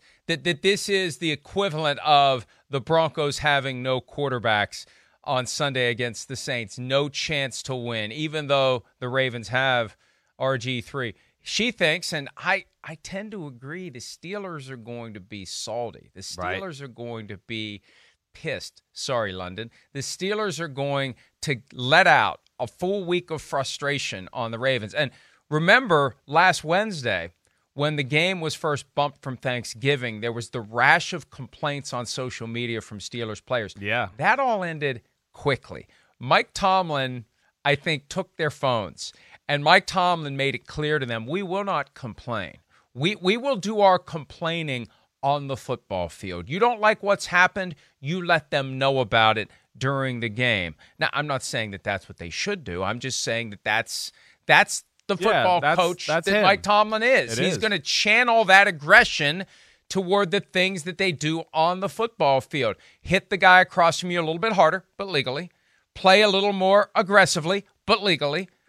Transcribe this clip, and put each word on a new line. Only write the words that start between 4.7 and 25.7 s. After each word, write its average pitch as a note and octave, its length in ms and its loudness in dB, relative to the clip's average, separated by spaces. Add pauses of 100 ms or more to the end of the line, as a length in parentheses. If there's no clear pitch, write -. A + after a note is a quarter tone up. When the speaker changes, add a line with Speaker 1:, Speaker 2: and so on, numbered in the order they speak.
Speaker 1:
on B2+ 220 -2
Sunday C3 440 -2
against A#2 380 -6
the C3 80 -10
Saints. A#2+ 420 -8
No C3+ 300 0
chance C#3 540 -6
to C3+ 120 -6
win, A#2 380 -4
even D3+ 340 -6
though C3+ 380 2 (160)
the B2+ 80 -6
Ravens A#2+ 400 -2
have B2+ 480 0 (420)
R C3 200 0
G B2 240 -6
three. B2+ 320 -8 (300)
She A#3 280 -2
thinks, E3 400 -2
and C#3+ 240 -8
I, F#3 300 -2 (180)
I D#3 180 -14
tend G3+ 300 -12
to E3+ 160 -10
agree, C#3+ 420 -14
the B2 80 -16
Steelers E3+ 720 -12
are C3 60 -12
going A#2 380 -12
to G#2 60 -14
be G2 240 -14
salty. A2+ 680 -10
The F#2+ 100 -18 (140)
Speaker 2:
Right. F#2 240 -4
Speaker 1:
Steelers D#3 180 -12
are C#3 60 -14
going A#2 420 -12
to G2+ 80 -12
be G#2+ 460 -10 (500)
pissed. - 480 -10 (120)
Sorry, A2+ 400 -4
London. F#2 400 -10 (200)
The C#3 80 -10
Steelers F#3+ 600 -6
are E3+ 80 -8
going C#3 480 -4 (240)
to C#3+ 160 -4 (160)
let C#3+ 340 4
out A#2+ 360 4 (180)
a A#2+ 80 -4
full F#3+ 360 -4
week F3 280 -4
of D3+ 100 -8
frustration C3+ 880 -6
on A2+ 200 -6
the A2+ 80 -8
Ravens. B2 340 -2
And C#3+ 160 -2 (400)
remember E3 640 4 (140)